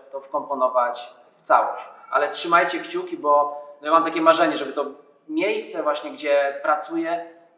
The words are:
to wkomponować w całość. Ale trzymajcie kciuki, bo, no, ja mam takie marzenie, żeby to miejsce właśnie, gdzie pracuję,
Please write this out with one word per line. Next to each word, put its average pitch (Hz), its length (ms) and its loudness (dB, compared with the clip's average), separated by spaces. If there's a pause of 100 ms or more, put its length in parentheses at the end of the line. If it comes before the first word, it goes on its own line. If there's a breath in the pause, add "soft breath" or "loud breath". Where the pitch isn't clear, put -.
(120)
to 135 80 -10
wkomponować 127 920 -2 (220)
w - 60 -20
całość. - 540 0 (140)
Ale 143 200 0
trzymajcie 170 500 0
kciuki, 170 360 -6
bo, 147 460 2 (180)
no, 147 60 -8
ja 151 60 0
mam 160 120 6
takie 160 160 -2
marzenie, 160 360 6
żeby 143 160 -6
to 143 120 -2 (440)
miejsce 185 540 -4
właśnie, - 280 -2
gdzie 139 520 0
pracuję, 165 640 -2 (320)